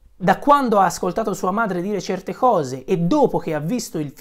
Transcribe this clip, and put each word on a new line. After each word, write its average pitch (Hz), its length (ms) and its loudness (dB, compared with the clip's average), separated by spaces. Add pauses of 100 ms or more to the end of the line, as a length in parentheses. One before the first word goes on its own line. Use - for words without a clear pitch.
(140)
da 190 240 2
quando 269 400 4
ha 196 60 6
ascoltato 190 500 -2
sua 185 160 -4
madre 190 320 -2
dire 202 180 -4
certe 185 320 -8
cose 156 520 0
e 190 120 0
dopo 180 420 2
che 160 160 -6
ha 151 40 -2
visto 190 400 -6
il, 143 220 -6